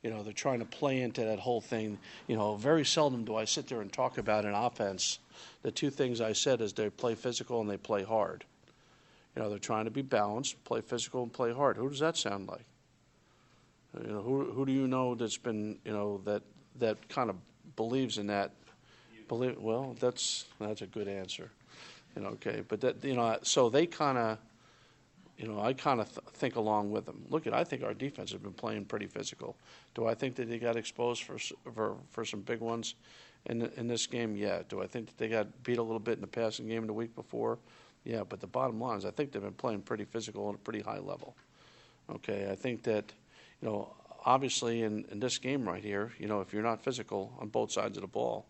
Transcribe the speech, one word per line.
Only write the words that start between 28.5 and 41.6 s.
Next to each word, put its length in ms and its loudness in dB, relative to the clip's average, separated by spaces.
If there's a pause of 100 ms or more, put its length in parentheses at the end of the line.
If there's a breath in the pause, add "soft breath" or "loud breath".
playing 320 -4
pretty 200 -4
physical. 500 -8 (380 loud breath)
Do 140 0
I 80 4
think 200 -2
that 140 -4
they 80 -2
got 200 0
exposed 460 -2
for 120 -10
s-, 180 -6 (220)
for, 200 0 (140)
for 160 -4
some 160 -6
big 180 -2
ones 360 -2 (500 loud breath)
in, 320 0
in 100 -2
this 200 0
game? 280 0
Yeah. 320 0
Do 140 -6
I 60 -2
think 200 -6
that 100 -20
they 100 0
got 360 0
beat 140 2
a 60 2
little 160 0
bit 160 0
in 60 -10
the 60 -8
passing 400 -2
game 200 -2
the 60 -2
week 200 -4
before? 460 -2 (440 loud breath)
Yeah, 200 -2
but 160 -8
the 80 -8
bottom 320 0
line 200 -2
is 60 -6
I 60 -2
think 200 -2
they've 100 -4
been 100 -4
playing 300 -2
pretty 240 -4
physical 440 -4
at 60 -4
a 40 -16
pretty 220 -6
high 180 -6
level. 360 -8 (760 loud breath)